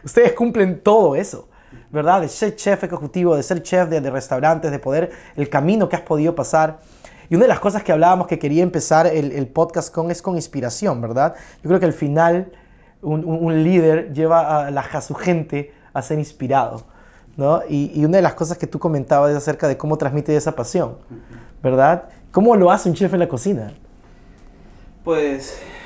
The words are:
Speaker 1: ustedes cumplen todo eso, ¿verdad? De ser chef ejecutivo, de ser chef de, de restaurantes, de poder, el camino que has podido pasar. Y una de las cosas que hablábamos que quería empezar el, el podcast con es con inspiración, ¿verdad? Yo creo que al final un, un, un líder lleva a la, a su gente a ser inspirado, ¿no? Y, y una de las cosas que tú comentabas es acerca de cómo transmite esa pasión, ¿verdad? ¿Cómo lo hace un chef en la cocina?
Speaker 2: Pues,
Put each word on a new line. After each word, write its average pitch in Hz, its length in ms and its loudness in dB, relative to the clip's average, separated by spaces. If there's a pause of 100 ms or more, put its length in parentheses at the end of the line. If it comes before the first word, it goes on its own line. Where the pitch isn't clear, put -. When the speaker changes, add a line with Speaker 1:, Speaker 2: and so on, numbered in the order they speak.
Speaker 1:
ustedes 240 300 4
cumplen 214 460 0
todo 208 360 4
eso, 147 340 -6 (420)
¿verdad? 165 300 2
De 151 80 -4
ser 214 260 -4
chef 196 300 -2
ejecutivo, 170 500 -2
de 139 80 -2
ser 175 180 -4
chef 180 280 0
de, 156 120 -2
de 135 80 -4
restaurantes, 139 600 -2
de 139 80 -6
poder, 156 320 -2 (240)
el 147 140 -4
camino 170 380 0
que 175 100 -4
has - 40 -6
podido 160 320 -2
pasar. 156 460 -2 (500)
Y 165 60 0
una 208 80 6
de 254 60 6
las 202 100 0
cosas 202 240 -2
que - 80 0
hablábamos 180 360 4
que 156 120 -2
quería 151 240 0
empezar 165 420 2
el, 156 280 0
el 135 140 -4
podcast 160 460 -4
con 170 180 -4
es 170 100 -8
con 185 140 -4
inspiración, 139 680 -4
¿verdad? 127 340 0 (260)
Yo - 60 -10
creo 180 120 4
que 185 60 0
al 151 80 2
final 165 580 0 (500)
un, 156 220 -4
un, 165 220 -2
un 160 180 2
líder 160 500 4
lleva 156 540 2
a 143 40 -6
la, 139 100 -2
a 143 200 -6
su - 120 -10
gente 156 600 -2 (200)
a 135 80 -4
ser 151 180 -4
inspirado, 123 640 -2 (540)
¿no? 147 320 2
Y, 147 260 -2
y 151 80 0
una 165 140 4
de 185 60 4
las 156 100 2
cosas 165 240 -6
que - 100 -8
tú - 120 -8
comentabas 147 520 2
es 147 60 0
acerca 151 320 -4
de 135 80 -2
cómo 151 200 -4
transmite 147 380 -2
esa 151 180 -2
pasión, 120 440 -4 (680)
¿verdad? 135 460 2 (220)
¿Cómo 226 260 4
lo 180 120 6
hace 190 200 2
un 160 60 0
chef 180 180 0
en 180 80 0
la 170 80 0
cocina? 120 420 -4 (1300)
Speaker 2:
Pues, 147 520 -2 (280)